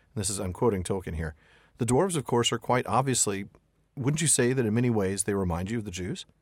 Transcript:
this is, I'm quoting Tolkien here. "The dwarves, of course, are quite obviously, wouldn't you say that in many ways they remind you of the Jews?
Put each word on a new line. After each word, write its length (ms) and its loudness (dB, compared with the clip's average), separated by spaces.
this 140 -2
is, 100 -4
I'm 120 -4
quoting 320 0
Tolkien 320 -4
here. 200 -4
"The 80 -2
dwarves, 320 2
of 80 -4
course, 260 2
are 60 -2
quite 300 0
obviously, 580 0
wouldn't 260 0
you 60 0
say 260 4
that 120 2
in 80 2
many 160 2
ways 340 0
they 100 -2
remind 380 -2
you 60 -2
of 80 -6
the 60 -10
Jews? 340 -8